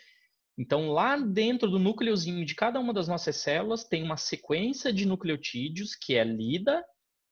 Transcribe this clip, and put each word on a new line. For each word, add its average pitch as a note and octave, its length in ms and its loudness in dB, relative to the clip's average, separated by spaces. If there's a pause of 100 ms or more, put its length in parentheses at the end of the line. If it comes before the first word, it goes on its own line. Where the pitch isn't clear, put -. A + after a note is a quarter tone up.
(600)
Então, D3 320 0
lá A3 260 4
dentro A3+ 520 2
do F#3+ 100 2
núcleozinho F#3 640 0
de D3+ 80 -4
cada A#3+ 260 0
uma A#3+ 140 -2
das F#3 140 0
nossas E3+ 300 -2
células, G3+ 460 0
tem D#3+ 200 -2
uma D#3 140 -2
sequência A#3 720 -2
de G3 160 2
nucleotídeos E3 880 -4
que - 200 -2
é A2+ 80 6
lida D3+ 600 0 (480)